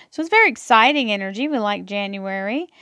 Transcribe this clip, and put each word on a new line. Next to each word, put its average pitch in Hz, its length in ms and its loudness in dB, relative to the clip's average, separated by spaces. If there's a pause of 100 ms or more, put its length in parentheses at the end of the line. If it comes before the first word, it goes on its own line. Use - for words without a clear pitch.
(100)
So - 120 -8
it's 330 80 -4
very 440 180 6
exciting 240 640 2
energy. 202 380 -4
We 277 100 -2
like 202 240 -2
January. 196 840 -6 (140)